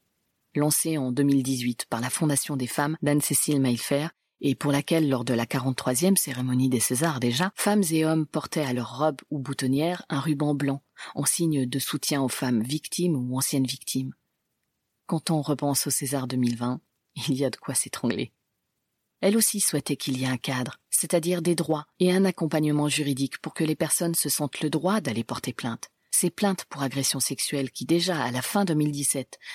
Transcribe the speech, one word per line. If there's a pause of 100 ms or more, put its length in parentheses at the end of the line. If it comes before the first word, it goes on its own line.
(560)
lancée
en
deux
mille
dix-huit
par
la
Fondation
des
femmes
d'Anne-Cécile
Maillefert, (300)
et
pour
laquelle,
lors
de
la
quarante-troisième
cérémonie
des
Césars
déjà,
femmes
et
hommes
portaient
à
leur
robe
ou
boutonnière
un
ruban
blanc, (320)
en
signe
de
soutien
aux
femmes
victimes
ou
anciennes
victimes. (920)
Quand
on
repense
au
César
deux
mille
vingt, (480)
il
y
a
de
quoi
s'étrangler. (880)
Elle
aussi
souhaitait
qu'il
y
ait
un
cadre, (120)
c'est-à-dire
des
droits (120)
et
un
accompagnement
juridique
pour
que
les
personnes
se
sentent
le
droit
d'aller
porter
plainte. (200)
Ces
plaintes
pour
agression
sexuelle
qui,
déjà
à
la
fin
deux
mille
dix-sept, (160)